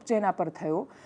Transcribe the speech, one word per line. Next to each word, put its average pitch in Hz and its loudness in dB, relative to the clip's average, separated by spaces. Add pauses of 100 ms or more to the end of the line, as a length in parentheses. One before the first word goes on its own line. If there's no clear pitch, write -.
જેના 208 2
પર 180 -2
થયો 160 -2 (180)